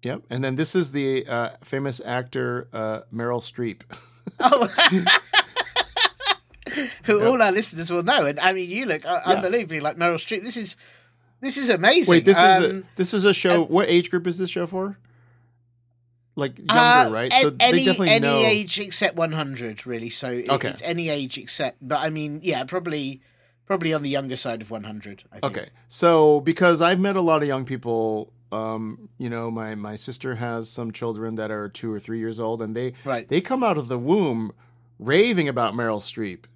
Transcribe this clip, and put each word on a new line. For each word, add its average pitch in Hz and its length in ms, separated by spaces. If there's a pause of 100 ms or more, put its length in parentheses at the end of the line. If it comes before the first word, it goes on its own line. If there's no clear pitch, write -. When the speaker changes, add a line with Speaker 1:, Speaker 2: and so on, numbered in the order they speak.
Speaker 1:
Yep. 135 300
And 127 120
then 131 120
this 156 200
is 165 180
the, 135 340
uh, 120 220 (140)
famous 135 400
actor, 123 720
uh, 110 280 (120)
Meryl 117 280
Streep. 117 460
<laughs> - 520
Speaker 2:
Oh. 247 280
<laughs> 185 380 (2000)
Who 214 140
Speaker 1:
Yep. 220 80
Speaker 2:
all 247 140
our 202 100
listeners 170 400
will 175 120
know. 208 240
And, 147 120
I 185 140
mean, 185 160
you 226 160
look, 156 200
uh, 175 200
Speaker 1:
Yeah. 185 80
Speaker 2:
unbelievably 190 460
like 147 180
Meryl 170 180
Streep. 190 280
This 233 120
is, 220 200 (680)
this 269 160
is 277 120
amazing. 214 420
Speaker 1:
Wait, 170 140
this 190 120
is 170 60
Speaker 2:
Um, 185 200
Speaker 1:
a, 190 200 (120)
this 185 180
is 196 120
a 202 80
show. 175 300
Speaker 2:
uh, - 20
Speaker 1:
What 180 240
age 175 220
group 175 160
is 170 100
this 185 140
show 175 160
for? 190 320 (1400)
Like, 139 240
younger, - 200
Speaker 2:
uh, 240 300
Speaker 1:
right? 220 240
Speaker 2:
a-, 254 80
Speaker 1:
So 262 80
they - 160
Speaker 2:
any, 254 200
Speaker 1:
definitely 202 240
Speaker 2:
any 226 180
Speaker 1:
know. - 180
Speaker 2:
age 214 340
except 196 360
one 165 180
hundred, 127 540
really. 117 240
So 127 200
it, 123 180
Speaker 1:
Okay. 135 200
Speaker 2:
it's - 140
any 170 260
age 143 300
except, - 460
but 139 140
I 156 120
mean, 151 320
yeah, 143 220
probably, 151 540 (460)
probably 170 280
on 147 100
the 143 60
younger 135 280
side 117 240
of 101 80
one 110 140
hundred, 104 480
I 98 80
think. - 180
Speaker 1:
Okay. - 120 (180)
So, 156 540
because 165 400
I've 180 180
met 196 160
a 190 60
lot 160 200
of 147 60
young 135 180
people, 113 680 (200)
um, 110 680
you 123 120
know, 117 220
my, 110 240
my 104 200
sister 127 400
has 117 340
some 117 220
children 113 440
that 107 160
are 104 160
two 110 240
or 104 80
three 113 200
years 113 200
old, 113 220
and 110 140
they, 123 180 (100)
Speaker 2:
Right. 127 240
Speaker 1:
they 170 140
come 262 220
out 196 140
of 135 120
the 127 100
womb 127 540 (440)
raving 170 520
about 117 240
Meryl 113 280
Streep 98 440 (100)